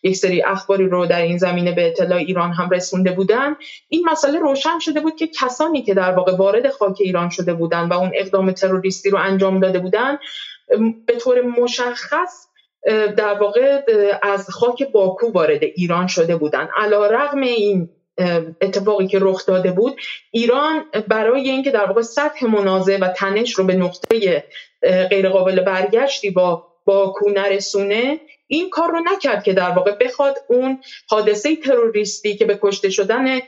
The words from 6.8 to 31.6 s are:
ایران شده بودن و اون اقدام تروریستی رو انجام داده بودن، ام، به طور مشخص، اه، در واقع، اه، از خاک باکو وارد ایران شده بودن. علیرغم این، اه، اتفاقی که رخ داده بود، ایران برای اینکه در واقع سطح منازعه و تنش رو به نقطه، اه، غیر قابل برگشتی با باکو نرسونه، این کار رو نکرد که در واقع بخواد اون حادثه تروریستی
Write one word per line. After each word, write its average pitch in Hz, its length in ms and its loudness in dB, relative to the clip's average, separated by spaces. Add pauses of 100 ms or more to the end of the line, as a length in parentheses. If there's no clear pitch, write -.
ایران 180 280 0
شده 175 260 -2
بودن 170 340 -2
و 175 40 0
اون 180 220 0
اقدام 190 380 0
تروریستی 185 580 -2
رو 196 80 2
انجام 190 420 2
داده 185 180 2
بودن، 220 400 -2 (520)
ام، 226 360 0
به 233 100 0
طور 247 260 2
مشخص، 247 1040 -4 (400)
اه، 220 200 2
در 208 280 0
واقع، 247 540 2
اه، 202 340 2
از 196 280 -2
خاک 240 420 -2
باکو 196 400 2
وارد 156 300 2
ایران 175 440 0
شده 170 300 0
بودن. 151 400 -2
علیرغم 214 640 2
این، 208 480 0 (300)
اه، 175 220 0 (200)
اتفاقی 196 460 0
که 190 160 0
رخ 190 240 0
داده 180 260 2
بود، 226 240 0 (340)
ایران 269 540 0 (240)
برای 233 420 2
اینکه 269 200 0
در 208 160 2
واقع 214 160 2
سطح 285 440 -2
منازعه 196 520 2
و 185 100 0
تنش 202 440 -2
رو 190 120 0
به 185 100 2
نقطه، 185 680 0 (380)
اه، 185 260 2
غیر 196 200 2
قابل 190 320 2
برگشتی 202 680 0
با 175 360 0 (180)
باکو 196 460 0
نرسونه، 202 920 -2 (260)
این 339 240 -4
کار 339 200 -2
رو 330 100 -2
نکرد 339 420 -2
که 196 100 0
در 180 180 -2
واقع 185 300 2
بخواد 277 360 0 (120)
اون 262 300 0 (300)
حادثه 214 480 0
تروریستی 214 800 -2